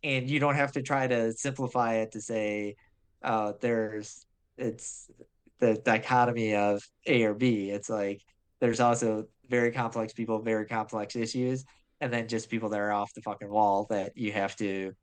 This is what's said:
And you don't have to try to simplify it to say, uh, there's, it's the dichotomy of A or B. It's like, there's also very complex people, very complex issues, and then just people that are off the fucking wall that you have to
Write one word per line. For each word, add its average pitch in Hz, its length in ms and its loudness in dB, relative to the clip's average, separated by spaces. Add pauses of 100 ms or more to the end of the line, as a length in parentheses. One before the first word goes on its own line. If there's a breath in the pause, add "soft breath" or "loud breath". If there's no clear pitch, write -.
And 135 260 -2
you 147 100 2
don't 143 140 4
have 143 180 0
to 139 100 -4
try 135 260 0
to 113 240 2
simplify 123 640 -2
it 110 160 -2
to 110 80 -8
say, 104 560 -4 (460 soft breath)
uh, 107 380 -2
there's, 107 680 -2 (300)
it's - 540 -8 (500)
the 113 140 6 (100)
dichotomy 117 680 4
of 104 280 2 (240)
A 123 180 4
or 107 100 2
B. 107 360 2
It's 101 200 -6
like, 101 320 -4 (380)
there's 120 200 2
also 117 460 2 (220)
very 120 240 2
complex 113 400 -4
people, 110 280 -2
very 110 260 0
complex 110 500 -4
issues, 123 480 -2 (360 soft breath)
and 127 120 -2
then 117 160 -2
just 113 220 -4
people 110 200 -2
that 104 100 -2
are 104 120 0
off 101 220 -2
the 104 80 -14
fucking 101 280 -8
wall 104 400 4
that 98 260 -2
you 107 160 -2
have 104 240 -2
to 95 360 -4 (100)